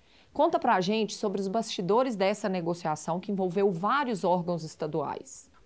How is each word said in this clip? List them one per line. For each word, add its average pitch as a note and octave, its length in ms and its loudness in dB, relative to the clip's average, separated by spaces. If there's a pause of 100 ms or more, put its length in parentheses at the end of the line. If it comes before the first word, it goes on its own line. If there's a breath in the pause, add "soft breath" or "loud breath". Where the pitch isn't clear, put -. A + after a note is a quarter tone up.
(320 soft breath)
Conta E4 280 2
pra A3+ 220 4
gente G#3+ 340 0
sobre G3+ 240 -2
os G3 80 -2
bastidores A3 680 0
dessa G3 340 0
negociação E3+ 720 -2
que F#3+ 120 -6
envolveu G3 400 2
vários G#3+ 520 0
órgãos F3 400 0
estaduais. D#3 840 -6 (160)